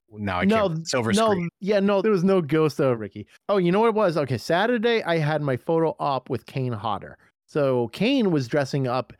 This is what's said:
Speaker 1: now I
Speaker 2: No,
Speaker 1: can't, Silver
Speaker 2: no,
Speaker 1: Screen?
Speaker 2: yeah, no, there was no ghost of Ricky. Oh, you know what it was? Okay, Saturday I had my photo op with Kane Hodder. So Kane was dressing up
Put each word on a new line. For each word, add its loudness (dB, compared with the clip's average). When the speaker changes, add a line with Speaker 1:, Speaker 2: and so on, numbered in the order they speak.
Speaker 1:
now -4
I 2
Speaker 2:
No, 2
Speaker 1:
can't, -6
Silver -2
Speaker 2:
no, 2
Speaker 1:
Screen? -2
Speaker 2:
yeah, 0
no, 2
there 4
was 2
no 4
ghost 0
of 2
Ricky. -10
Oh, 2
you 2
know 2
what 4
it 0
was? 2
Okay, -2
Saturday 0
I 0
had 0
my -2
photo 0
op -4
with -4
Kane -4
Hodder. -6
So 0
Kane 0
was 0
dressing -2
up -4